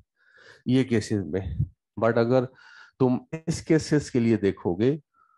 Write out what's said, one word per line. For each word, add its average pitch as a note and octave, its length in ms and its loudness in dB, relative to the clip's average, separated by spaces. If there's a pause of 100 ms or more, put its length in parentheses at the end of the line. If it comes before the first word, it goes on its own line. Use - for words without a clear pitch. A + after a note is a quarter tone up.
(680)
ये B2+ 160 2
cases A2 420 -2
में। D#2+ 300 -6 (440)
But A2+ 180 2
अगर B2 260 2 (560)
तुम B2+ 200 2 (280)
इस E3 140 -4
cases D3+ 480 0
के B2 100 0
लिए A2+ 160 2
देखोगे, G2+ 640 -2 (380)